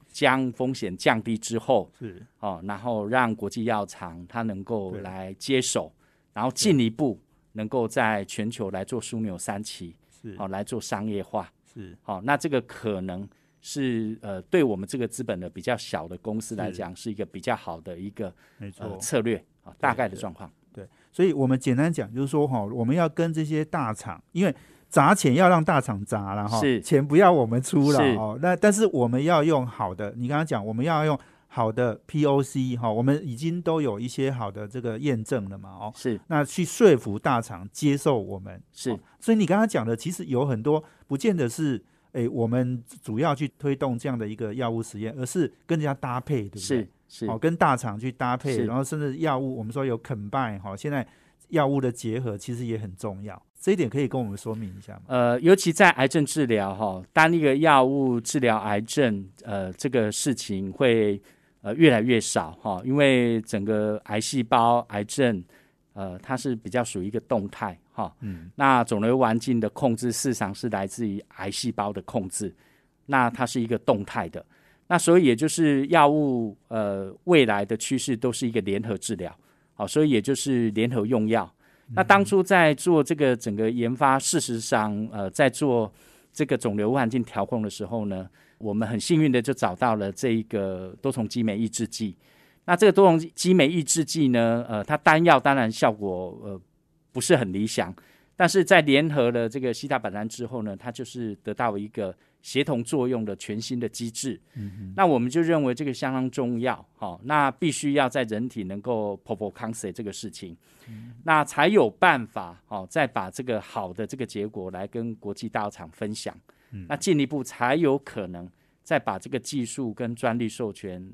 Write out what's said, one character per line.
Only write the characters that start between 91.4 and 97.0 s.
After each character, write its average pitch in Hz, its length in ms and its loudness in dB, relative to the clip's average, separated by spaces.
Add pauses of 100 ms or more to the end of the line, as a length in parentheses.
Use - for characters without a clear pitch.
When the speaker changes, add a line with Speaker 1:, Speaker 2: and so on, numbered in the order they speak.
Speaker 1:
酶 107 160 -2
抑 113 100 -2
制 110 180 -4
剂。 104 280 -8 (500)
那 175 120 2
这 196 100 6
个 190 60 10
多 196 140 8
重 165 120 8 (160)
激 180 180 2
酶 160 160 8
抑 170 140 0
制 151 220 0
剂 147 240 2
呢， 117 400 2
呃， 107 160 -4
它 151 120 0
单 160 280 4
药 151 160 8
当 139 160 4
然 117 140 2
效 117 220 4
果， 92 520 -6
呃， 98 160 -10 (500)